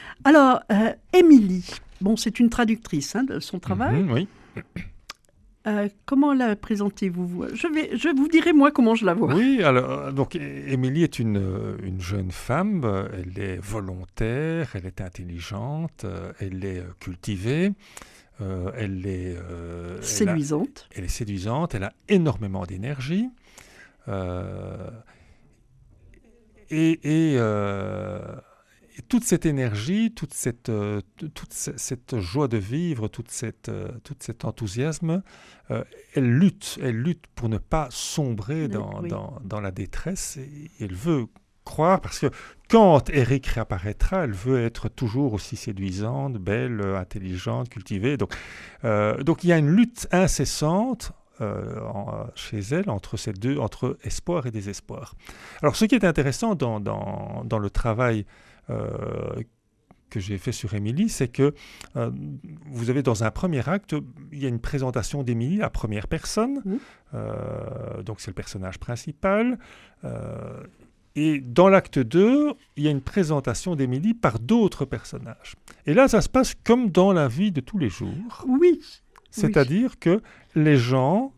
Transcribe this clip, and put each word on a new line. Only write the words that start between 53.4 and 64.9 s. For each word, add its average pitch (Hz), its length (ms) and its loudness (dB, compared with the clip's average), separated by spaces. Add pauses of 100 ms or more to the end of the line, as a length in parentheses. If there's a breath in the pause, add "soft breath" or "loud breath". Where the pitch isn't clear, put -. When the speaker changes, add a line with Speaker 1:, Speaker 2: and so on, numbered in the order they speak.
Speaker 2:
entre 127 460 -4
espoir 175 420 -4
et 123 60 -6
désespoir. 110 640 -10 (480 loud breath)
Alors, 147 120 4
ce 220 100 4
qui 240 100 4
est 208 80 4
intéressant 170 500 2
dans, 117 260 -2
dans, 104 640 -6
dans 113 160 -2
le 101 120 -2
travail, 113 540 2 (440 soft breath)
euh, 107 180 -4 (1200)
que 113 100 -6
j'ai 98 180 -6
fait 120 140 -6
sur - 240 -8
Émilie, 120 340 -2
c'est 135 200 -2
que, 143 240 2 (420 loud breath)
euh, 120 160 -2 (560)
vous 117 240 -4
avez 139 100 0
dans 117 220 0
un 110 80 0
premier 156 360 -2
acte, 180 280 -2 (360)
il 147 120 -12
y - 20 0
a 131 40 -2
une 120 100 -2
présentation 131 640 -4